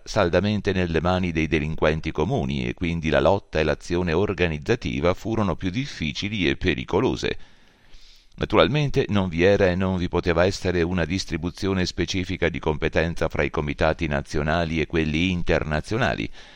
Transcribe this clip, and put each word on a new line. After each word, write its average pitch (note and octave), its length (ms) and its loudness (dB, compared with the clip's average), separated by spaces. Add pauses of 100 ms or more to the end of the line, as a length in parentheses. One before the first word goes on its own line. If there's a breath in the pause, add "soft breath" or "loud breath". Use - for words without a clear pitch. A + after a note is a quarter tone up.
saldamente G2 680 2
nelle E2+ 260 0
mani F2+ 320 0
dei D#2 140 0
delinquenti D#2 680 0
comuni, D2 540 -2
e A#1+ 80 -4
quindi E2 340 -4
la C#2+ 120 4
lotta E2 380 2
e D#2 60 2
l'azione E2+ 480 0
organizzativa E2+ 1000 0
furono G#2 420 -2
più F#2 140 -4
difficili G2+ 760 -4
e C2+ 120 2
pericolose. C2+ 800 0 (1000 soft breath)
Naturalmente C3 680 2
non F#2+ 220 0
vi E2 140 0
era G2 260 6
e F2 40 0
non F#2 220 0
vi E2+ 140 -2
poteva E2+ 340 2
essere F2+ 380 0
una F2 240 0
distribuzione F2+ 800 -2
specifica F2 640 -2
di C#2+ 80 -4
competenza D#2+ 680 0
fra - 140 -2
i C#2 60 2
comitati D#2 600 -2
nazionali D#2 720 -2
e D2 80 0
quelli D#2+ 440 0
internazionali, D#2 1000 -2 (260 loud breath)